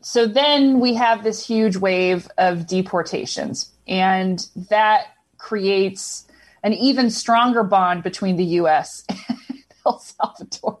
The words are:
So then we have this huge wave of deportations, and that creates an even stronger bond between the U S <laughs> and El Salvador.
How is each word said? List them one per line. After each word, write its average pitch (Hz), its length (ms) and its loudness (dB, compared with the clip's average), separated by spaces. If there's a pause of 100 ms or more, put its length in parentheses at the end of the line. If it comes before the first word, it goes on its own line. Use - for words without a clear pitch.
So - 240 0
then 269 540 2
we 247 160 2
have 226 280 0
this 214 220 -4
huge 220 320 0
wave 185 500 0 (100)
of 175 300 0
deportations, - 1040 -4 (160)
and 185 580 0 (240)
that 214 380 2 (300)
creates 196 880 -2 (380)
an 208 100 2
even 247 360 2
stronger 233 540 2
bond 185 400 2
between 185 320 -2
the 180 100 0
U 170 220 0
S 151 380 0
<laughs> - 40 -20
and - 540 -10 (220)
El - 140 0
Salvador. - 800 -10